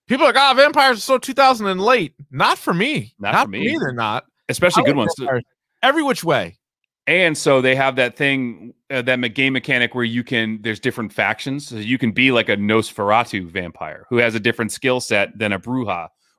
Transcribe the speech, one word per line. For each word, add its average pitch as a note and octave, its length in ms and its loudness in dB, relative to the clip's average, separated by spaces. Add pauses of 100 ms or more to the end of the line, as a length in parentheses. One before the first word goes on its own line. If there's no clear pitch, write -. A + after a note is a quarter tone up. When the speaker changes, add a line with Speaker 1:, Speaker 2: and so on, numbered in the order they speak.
Speaker 1:
People C4+ 200 2
are - 20 8
like, A3+ 80 2
"Ah, C4+ 180 4
vampires C4+ 440 4
are - 20 -10
so C4 160 0
two B3+ 160 -4
thousand B3+ 360 2
and F#3 120 -2
late." A3 340 2 (160)
Not G3+ 280 0
for - 160 -2
me. F#3 440 -2
Speaker 2:
Not G2+ 140 -2
Speaker 1:
Not F#3+ 80 4
Speaker 2:
for C4+ 60 2
Speaker 1:
for - 60 -10
Speaker 2:
me. A2+ 80 -6
Speaker 1:
me, C#4+ 180 -2
they're D#3 160 -2
not. A2+ 320 -4 (240)
Speaker 2:
Especially F3 320 2
Speaker 1:
I - 40 2
Speaker 2:
good D3 100 2
Speaker 1:
like A#2 100 0
Speaker 2:
ones. - 120 -4
Speaker 1:
vampires B2+ 240 -4 (400)
every C#4 200 2
which C4+ 200 -2
way. A#2+ 360 -2 (480)
Speaker 2:
And E3 300 2
so C3+ 260 2
they C3 140 2
have C3+ 200 0
that B2 200 -2
thing, B2 560 -4 (180)
uh, C3 120 -4
that B2+ 160 0
me-, B2 100 -2
game C3+ 240 0
mechanic B2+ 420 -2
where B2 100 -2
you A#2 200 -4
can, A2 380 -4
there's A2 180 -6
different A#2 320 -4
factions. C3+ 560 -4
So A#2+ 80 -12
you A2 220 -2
can A2+ 140 0
be B2+ 200 4
like A2+ 160 2
a G#2+ 80 2
Nosferatu G#2 920 0
vampire E2 640 -12
who B2 80 -2
has A#2 180 2
a A2+ 60 -2
different A2+ 320 -2
skill B2+ 280 -2
set G#2 380 -2
than G#2 140 -2
a G2 80 -4
Brujah, G2+ 480 -6 (300)